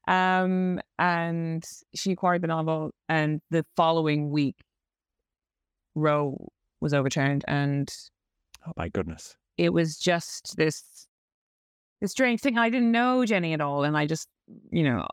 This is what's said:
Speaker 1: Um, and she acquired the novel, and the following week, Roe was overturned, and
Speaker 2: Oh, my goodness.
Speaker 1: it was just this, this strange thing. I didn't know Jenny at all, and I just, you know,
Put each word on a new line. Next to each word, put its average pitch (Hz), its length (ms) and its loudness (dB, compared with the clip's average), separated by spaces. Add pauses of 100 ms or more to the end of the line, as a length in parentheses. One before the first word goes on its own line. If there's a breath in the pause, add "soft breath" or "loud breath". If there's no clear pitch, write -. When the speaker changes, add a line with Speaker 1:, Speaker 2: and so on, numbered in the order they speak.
Speaker 1:
Um, 185 760 2 (180)
and 165 680 -2 (300)
she - 180 -2
acquired 175 300 0
the 170 60 -2
novel, 160 420 -2 (180)
and 151 400 2
the 160 160 0 (100)
following 156 540 2
week, 143 280 0 (1400)
Roe 147 580 -2 (280)
was 151 120 0
overturned, 139 560 0
and 143 420 0 (760)
Speaker 2:
Oh, 165 100 -12
my 82 140 -6
goodness. 80 440 -6 (220)
Speaker 1:
it 170 160 2
was 165 240 0
just - 600 -4
this, - 480 -4 (960)
this 202 80 -2
strange 247 320 0
thing. 240 160 2
I 233 100 4
didn't 233 240 2
know 254 320 2
Jenny 180 300 0
at 156 80 -2
all, 143 220 0
and 151 120 2
I 151 100 2
just, 156 220 -4 (420)
you 165 120 2
know, 123 300 0